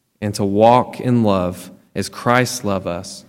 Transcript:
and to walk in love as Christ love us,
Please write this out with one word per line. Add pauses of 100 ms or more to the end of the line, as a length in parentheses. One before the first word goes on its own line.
(200)
and
to
walk
in
love (240)
as
Christ
love
us,